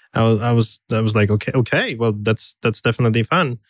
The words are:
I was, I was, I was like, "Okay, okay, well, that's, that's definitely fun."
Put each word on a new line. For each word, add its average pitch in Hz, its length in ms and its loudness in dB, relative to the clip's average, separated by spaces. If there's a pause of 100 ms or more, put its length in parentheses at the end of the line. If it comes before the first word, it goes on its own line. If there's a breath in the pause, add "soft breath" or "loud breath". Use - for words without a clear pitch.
(140 soft breath)
I 113 80 0
was, 113 180 4
I 120 120 0
was, 113 280 0 (100)
I 113 120 0
was 110 120 0
like, 104 160 2
"Okay, 107 240 0
okay, 147 400 0
well, 113 180 0
that's, 104 500 -4
that's - 200 -2
definitely 117 400 0
fun." 139 360 -2 (120 soft breath)